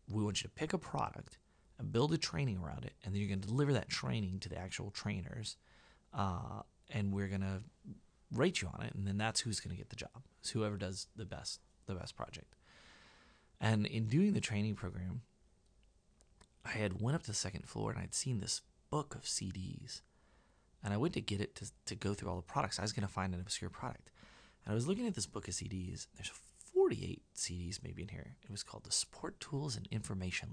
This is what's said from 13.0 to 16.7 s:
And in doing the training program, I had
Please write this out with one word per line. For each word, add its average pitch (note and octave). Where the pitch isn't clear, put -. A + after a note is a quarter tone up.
And G#2+
in A2+
doing F#3
the -
training G#2
program, F#2
I -
had G#2+